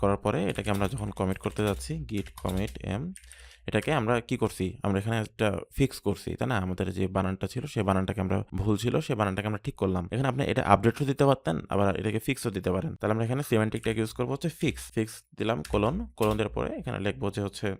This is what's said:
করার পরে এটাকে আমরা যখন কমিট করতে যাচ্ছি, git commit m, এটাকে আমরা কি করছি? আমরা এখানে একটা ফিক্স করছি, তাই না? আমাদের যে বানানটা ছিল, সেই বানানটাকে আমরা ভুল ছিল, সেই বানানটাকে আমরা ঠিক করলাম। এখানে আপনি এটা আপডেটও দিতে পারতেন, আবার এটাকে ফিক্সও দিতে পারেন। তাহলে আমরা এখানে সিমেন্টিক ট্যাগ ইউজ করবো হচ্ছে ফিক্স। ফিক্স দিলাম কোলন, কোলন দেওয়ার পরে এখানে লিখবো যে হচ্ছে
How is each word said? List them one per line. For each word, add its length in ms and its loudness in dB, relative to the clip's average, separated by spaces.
করার 220 4
পরে 140 2
এটাকে 240 -2
আমরা 200 2
যখন 140 -4
কমিট 260 0
করতে 240 -2
যাচ্ছি, 240 -2
git 180 -4
commit 320 -2
m, 20 -6
এটাকে 200 2
আমরা 140 2
কি 140 -2
করছি? 240 0
আমরা 120 2
এখানে 180 0
একটা 220 2
ফিক্স 200 2
করছি, 320 -2
তাই 100 0
না? 80 0
আমাদের 200 -2
যে 60 2
বানানটা 360 0
ছিল, 200 -6
সেই 160 2
বানানটাকে 360 2
আমরা 140 2
ভুল 220 2
ছিল, 180 0
সেই 140 -2
বানানটাকে 300 0
আমরা 160 -4
ঠিক 160 -6
করলাম। 300 2
এখানে 200 0
আপনি 100 -2
এটা 100 0
আপডেটও 360 4
দিতে 200 4
পারতেন, 260 0
আবার 260 4
এটাকে 260 0
ফিক্সও 240 -2
দিতে 240 -2
পারেন। 240 -2
তাহলে 160 2
আমরা 100 0
এখানে 260 -2
সিমেন্টিক 320 2
ট্যাগ 160 0
ইউজ 200 -2
করবো 140 -2
হচ্ছে 160 -4
ফিক্স। 220 0
ফিক্স 200 -2
দিলাম 200 0
কোলন, 220 2
কোলন 200 4
দেওয়ার 180 -2
পরে 140 -2
এখানে 260 -6
লিখবো 200 -2
যে 100 -2
হচ্ছে 200 -6